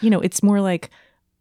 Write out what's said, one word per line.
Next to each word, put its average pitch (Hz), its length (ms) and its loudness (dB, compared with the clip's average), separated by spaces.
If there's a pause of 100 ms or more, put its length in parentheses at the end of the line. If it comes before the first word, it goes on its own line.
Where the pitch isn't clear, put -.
you 220 80 2
know, 202 100 2
it's - 220 -4
more 202 200 2
like, 185 280 -4 (520)